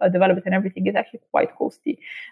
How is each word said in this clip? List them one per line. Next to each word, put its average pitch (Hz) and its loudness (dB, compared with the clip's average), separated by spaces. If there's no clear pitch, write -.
uh, 196 4
develop 180 4
it 185 -10
and 185 0
everything, 190 -2
is 202 0
actually - -4
quite - 0
costly. - -4